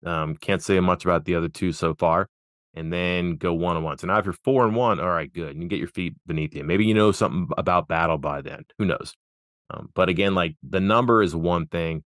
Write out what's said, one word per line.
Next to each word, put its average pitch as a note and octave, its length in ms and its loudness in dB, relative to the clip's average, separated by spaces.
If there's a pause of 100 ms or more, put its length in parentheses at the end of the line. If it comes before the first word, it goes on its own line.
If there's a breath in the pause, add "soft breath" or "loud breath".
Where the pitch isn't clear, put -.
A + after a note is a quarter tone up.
Um, D#2+ 320 -4
can't F#2+ 260 -2
say F#2+ 180 2
much F2+ 240 2
about E2+ 200 2
the F2 100 -2
other E2+ 140 0
two F2 240 -2
so D#2+ 220 -2
far. E2+ 340 2 (460)
And E2 180 -8
then F2 440 -2
go F2 180 -2
one E2+ 220 0
and D#2+ 80 -4
one. D#2 140 -6
So - 80 -8
now G2 120 2
if G2 60 0
you're F#2+ 100 -4 (100)
four C3 200 4
and A2 120 2
one, A2+ 240 2
all F2+ 80 -2
right, D#2+ 240 -2
good. D#2 220 -8
You D2+ 60 -10
can E2+ 80 -8
get E2+ 120 -4
your D2+ 80 -6
feet E2+ 260 -6 (120)
beneath D#2 280 -4
you. D2 80 -10
Maybe F2+ 220 2
you A2 100 4
know G#2+ 160 6
something F#2 460 0
about F2 320 0
Battle E2 300 0
by C#2+ 240 -6
then. C#2+ 220 -14 (140)
Who G#2+ 60 -2
knows? - 300 -2 (560)
Um, - 240 -12
but F2+ 140 4
again, F#2+ 260 2
like, E2+ 280 0
the - 160 -4
number A2 440 4
is E2 120 0
one E2+ 320 0
thing E2 380 -4 (100)